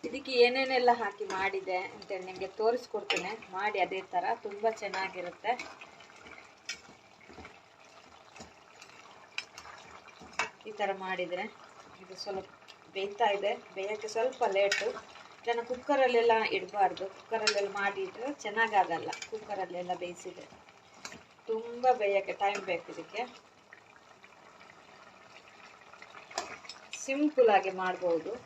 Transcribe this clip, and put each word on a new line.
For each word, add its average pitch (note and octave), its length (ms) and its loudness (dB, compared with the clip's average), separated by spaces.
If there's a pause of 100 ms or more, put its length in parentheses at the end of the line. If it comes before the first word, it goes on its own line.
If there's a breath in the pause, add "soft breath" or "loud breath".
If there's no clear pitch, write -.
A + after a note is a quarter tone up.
ಇದಕ್ಕೆ C4+ 240 -6 (140)
ಏನೇನೆಲ್ಲ B3+ 460 4 (100)
ಹಾಕಿ G3+ 240 -4 (100)
ಮಾಡಿದೆ F#3+ 420 -2 (180)
ಅಂತೇಳಿ G3 340 -8
ನಿಮಗೆ F#3 200 -8 (100)
ತೋರಿಸ್ಕೊಡ್ತೇನೆ. G#3+ 720 0 (260)
ಮಾಡಿ G#3 280 0
ಅದೇ F#3+ 160 -6 (120)
ಥರ G3 120 0 (200)
ತುಂಬ G3+ 200 -6 (160)
ಚೆನ್ನಾಗಿರುತ್ತೆ. F#3 720 -4 (4000)
ಈ G#3+ 120 -12
ಥರ G3 80 0 (160)
ಮಾಡಿದರೆ F3+ 400 -4 (580)
ಇದು F#3 220 -18
ಸ್ವಲ್ಪ F#3+ 200 -4 (520)
ಬೇಯ್ತಾ G3+ 400 2
ಇದೆ. G3+ 160 2 (240)
ಬೇಯೋಕ್ಕೆ G#3 400 -4
ಸ್ವಲ್ಪ B3 260 2 (160)
ಲೇಟು. G3+ 300 4 (520)
ಇದನ್ನು A#3 300 0
ಕುಕ್ಕರಲ್ಲೆಲ್ಲ B3 640 4 (220)
ಇಡಬಾರ್ದು, F3+ 500 0 (100)
ಕುಕ್ಕರಲ್ಲೆಲ್ಲ G#3 540 -2 (100)
ಮಾಡಿದ್ರೆ G3 460 -4 (180)
ಚೆನ್ನಾಗಾಗಲ್ಲ. G3 640 2 (220)
ಕುಕ್ಕರಲ್ಲೆಲ್ಲ F3+ 640 -6 (120)
ಬೇಯಿಸಿದ್ರೆ - 440 -12 (1000)
ತುಂಬ A#3 380 0 (120)
ಬೇಯೋಕ್ಕೆ G3 340 2 (100)
ಟೈಮ್ G3+ 240 2
ಬೇಕು. E3+ 260 -2
ಇದಕ್ಕೆ G3+ 300 -8 (3750)
ಸಿಂಪಲ್ C4+ 520 6
ಆಗಿ F#3+ 160 4 (100)
ಮಾಡ್ಬೋದು. F3+ 500 0 (140)